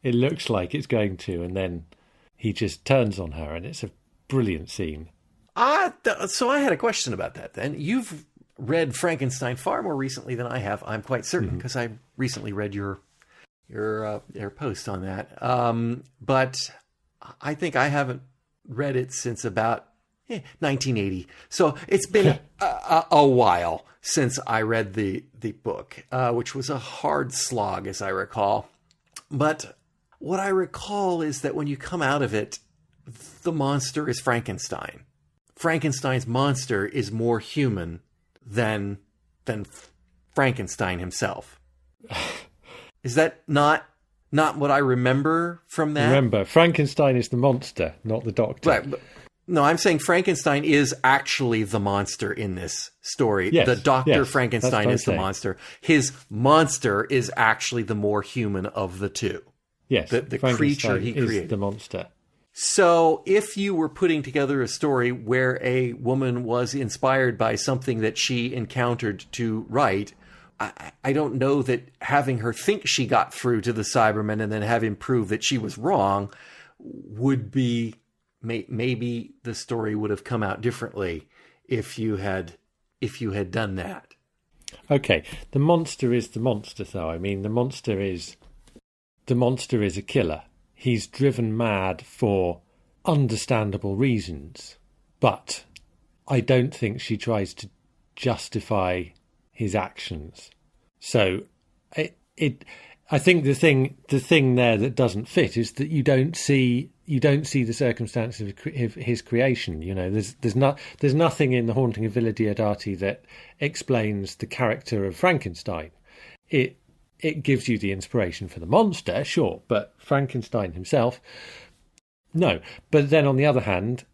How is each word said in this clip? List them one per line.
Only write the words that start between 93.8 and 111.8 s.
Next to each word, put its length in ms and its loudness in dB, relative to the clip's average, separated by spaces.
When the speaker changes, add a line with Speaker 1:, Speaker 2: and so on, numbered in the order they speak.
Speaker 1:
reasons, 800 -4
but 440 0
I 120 2
don't 340 2
think 280 -4
she 160 -4
tries 380 -2
to 140 -16
justify 880 -2
his 220 -4
actions. 800 -6
So 420 2
it, 200 -6
it, 260 -2
I 80 2
think 260 6
the 120 4
thing, 420 4
the 100 2
thing 340 6
there 240 6
that 160 0
doesn't 340 0
fit 300 2
is 160 0
that 160 -4
you 140 0
don't 340 4
see, 540 2
you 120 0
don't 280 2
see 160 0
the 100 -2
circumstances 760 -2
of 60 -12
cre-, 280 -6
of 100 -2
his 300 -4
creation. 580 0
You 140 -6
know, 160 -2
there's, 300 -2
there's 140 0
not, 220 4
there's 160 2
nothing 380 2
in 120 2
The 80 0
Haunting 320 0